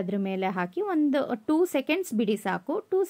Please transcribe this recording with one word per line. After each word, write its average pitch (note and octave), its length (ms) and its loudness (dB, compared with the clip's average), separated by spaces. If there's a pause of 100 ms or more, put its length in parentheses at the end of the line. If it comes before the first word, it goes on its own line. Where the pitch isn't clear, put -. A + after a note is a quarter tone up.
ಅದ್ರ G3 180 -2 (100)
ಮೇಲೆ F#3+ 300 -2
ಹಾಕಿ F3+ 240 -2 (120)
ಒಂದು D4 280 4 (260)
ಟೂ D#4 80 4 (200)
ಸೆಕೆಂಡ್ಸ್ D#4 440 -2
ಬಿಡಿ G#3+ 160 2 (100)
ಸಾಕು. F#3 300 -2 (140)
ಟೂ F#4+ 200 2